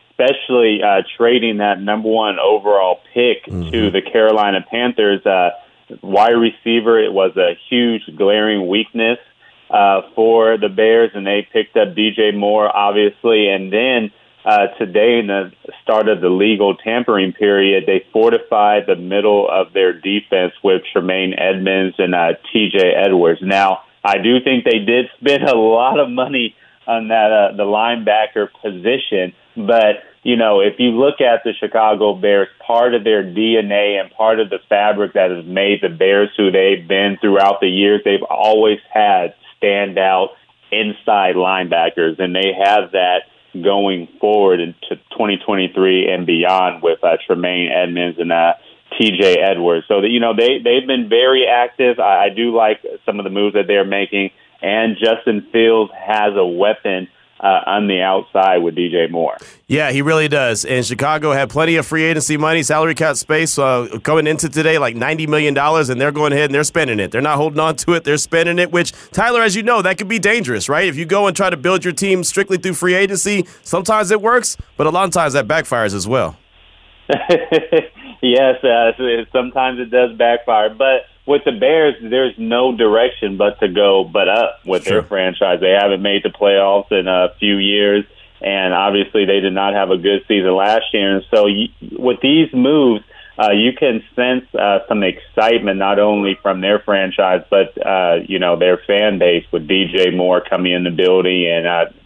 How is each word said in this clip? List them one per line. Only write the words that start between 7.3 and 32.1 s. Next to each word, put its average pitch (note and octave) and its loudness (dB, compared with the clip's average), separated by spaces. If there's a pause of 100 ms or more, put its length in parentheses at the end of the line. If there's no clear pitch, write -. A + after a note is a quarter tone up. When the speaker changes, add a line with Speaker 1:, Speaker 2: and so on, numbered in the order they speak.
Speaker 1:
a F2 0 (140)
huge A#2+ 0 (160)
glaring G#2 0
weakness, A2+ -2 (500)
uh, G2 2 (140)
for A2+ 4
the G#2 -2
Bears, A2 2
and G2 -8
they G#2 -2
picked A2 -4
up G2+ 2
D G#2+ -2
J G#2+ 0
Moore, G#2 0
obviously, G#2 0
and F#2+ -4
then, A2+ -2 (340)
uh, G#2 2 (100)
today A2 2
in G#2+ -4
the G2 -4 (320)
start A2 0
of F#2+ 0
the F2+ 0
legal G2 2
tampering A2 -2
period, G2 2
they F#2+ 0
fortified A2 2
the F#2+ 2
middle G2+ 0
of F2+ -2
their F#2 2
defense F#2 -4 (100)
with F#2 2 (100)
Tremaine F#2 -2
Edmonds F#2+ -2
and, F2+ 0
uh, E2+ 0 (200)
T G#2+ 0
J F#2 2
Edwards. F2 2
Now, G2 0 (240)
I G2 0
do A#2+ 2
think B2+ -2
they A2+ 0
did A#2+ 0 (120)
spend C#3 0
a C3 2
lot A#2 2
of C3+ 0
money B2+ -4 (300)
on A2+ -4
that, A2 2
uh, G#2 2
the G#2 -2
linebacker G#2+ -2 (140)
position, F#2+ -4 (240)
but, G#2+ 2 (200)
you A#2+ 0
know, G#2+ 2
if G#2 0
you B2 2
look C3+ 0
at A#2+ 2
the A2+ -4
Chicago G#2+ 0